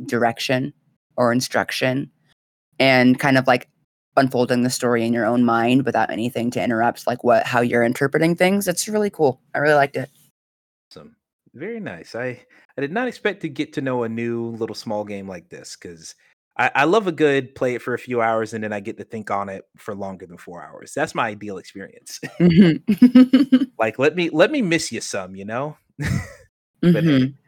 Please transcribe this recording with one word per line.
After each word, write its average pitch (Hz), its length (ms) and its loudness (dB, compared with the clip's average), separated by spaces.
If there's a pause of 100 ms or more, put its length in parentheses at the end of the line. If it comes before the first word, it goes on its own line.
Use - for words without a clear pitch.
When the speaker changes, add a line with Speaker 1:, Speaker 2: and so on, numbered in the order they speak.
Speaker 1:
direction 127 680 -2 (440)
or 120 160 2
instruction, 127 760 -2 (680)
and 127 400 6
kind 135 200 2
of, 131 80 0
like, 127 220 0 (480)
unfolding 127 460 2
the 123 60 0
story 120 360 0
in 117 80 0
your 120 120 0
own 120 200 2
mind 117 400 2
without 113 260 0
anything 117 400 -4
to 113 120 -4
interrupt, 113 440 -2
like, 120 160 -4
what, - 240 4
how 123 140 0
you're 120 220 2
interpreting 143 520 0
things. 196 320 0
It's 175 220 -4
really 214 200 0
cool. 143 320 0 (140)
I 147 40 -2
really 147 160 4
liked 143 220 2
it. 131 120 -8 (800)
Speaker 2:
Awesome. 76 240 -20 (380)
Very 208 260 -12
nice. 104 360 -14
I, 123 300 -8 (320)
I 131 40 -6
did 143 100 -4
not 240 160 -4
expect - 340 -6
to 165 80 -8
get 139 240 -8
to 151 80 -6
know 127 220 -2
a 113 60 -4
new 117 420 -4
little 110 240 -6
small 107 300 -6
game 98 220 -10
like 90 220 -14
this, - 260 -18
'cause 82 400 -20 (420)
I, 123 180 0
I 131 80 2
love 185 240 2
a 175 60 -4
good 139 420 0
play 127 200 -2
it 120 60 -8
for 127 120 -4
a 117 60 -4
few 123 220 -4
hours, 113 320 0
and 110 100 -8
then 107 100 -6
I 104 80 -6
get 101 160 -10
to 104 80 -14
think 110 260 -10
on 101 180 -2
it 95 140 -12 (140)
for - 180 -12
longer 98 300 -12
than 85 120 -20
four 85 260 -18
hours. - 300 -20
That's 156 220 -4
my 135 140 -2
ideal 104 280 -12
experience. - 680 -16
<laughs> - 140 -16
Speaker 1:
Mm-hmm. 247 1300 6
<laughs> - 120 -20
Speaker 2:
Like, 110 200 0
let 151 160 2
me, 175 140 -2
let 156 220 4
me 294 100 -2
miss 165 300 -2
you 107 100 -8
some, 95 340 -8
you 98 100 -12
know? 131 320 -8 (220)
<laughs> 143 80 -4 (840)
But 170 140 2
hey, 135 180 4
Speaker 1:
Mm-hmm. 135 80 -2 (160)